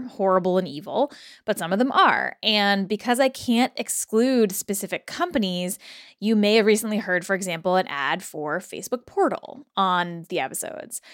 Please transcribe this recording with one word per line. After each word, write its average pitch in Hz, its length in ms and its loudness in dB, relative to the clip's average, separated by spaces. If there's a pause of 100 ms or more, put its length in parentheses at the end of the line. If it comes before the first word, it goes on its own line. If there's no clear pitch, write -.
horrible 185 480 2
and 185 100 0
evil, 151 440 -4 (340)
but 208 140 -2
some 170 120 -4
of 196 60 2
them 262 140 2
are. - 500 2
And 202 460 2
because 233 320 0
I 269 100 4
can't 247 460 0
exclude 233 760 2
specific 196 540 -6
companies, 196 720 -2 (420)
you 214 160 2
may 208 200 4
have 220 100 6
recently 214 320 2
heard, 180 280 -2
for 196 100 -2
example, 180 400 -2
an 185 120 2
ad 143 360 -2
for 151 360 -6
Facebook - 460 -10
Portal - 640 -2 (100)
on 175 520 0
the 170 100 -4
episodes. - 600 -8 (140)